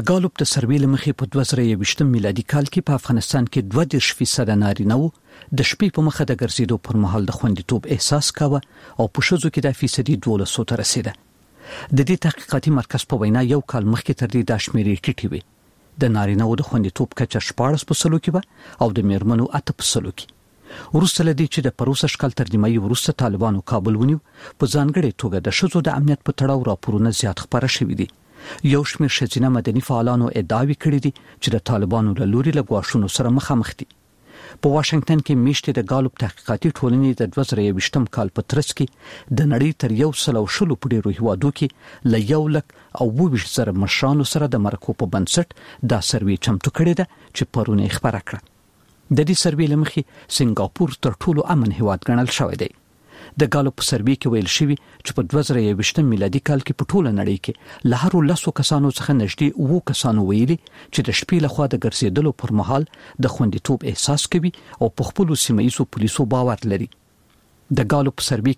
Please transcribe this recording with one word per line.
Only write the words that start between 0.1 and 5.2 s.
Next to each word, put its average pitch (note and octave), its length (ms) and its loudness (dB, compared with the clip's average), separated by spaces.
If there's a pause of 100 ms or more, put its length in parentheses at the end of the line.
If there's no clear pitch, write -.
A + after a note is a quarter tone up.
د C#3+ 140 0
سروې C3 280 2
له - 120 4
مخې C#3 260 -2
په B2 140 -4
دوه C3+ 160 0
زره B2+ 180 0
یوویشتم A2 480 0
میلادي G2+ 260 0 (120)
کال C#3+ 180 2
کې F3+ 160 -2
په C#3 120 2
افغانستان A#2+ 520 0
کې G2+ 200 -2
دوه D3+ 200 2
دېرش - 260 0
فیصده A2+ 360 0 (100)
نارینه G#2 340 0
وو D#3+ 100 2 (520)